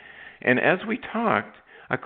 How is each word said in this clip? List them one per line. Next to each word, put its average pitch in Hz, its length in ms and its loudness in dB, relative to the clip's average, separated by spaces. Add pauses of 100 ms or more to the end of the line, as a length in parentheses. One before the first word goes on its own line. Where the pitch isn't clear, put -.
(420)
And 127 180 4
as 185 260 2
we 220 120 -2
talked, 185 600 -2 (320)
a 127 160 0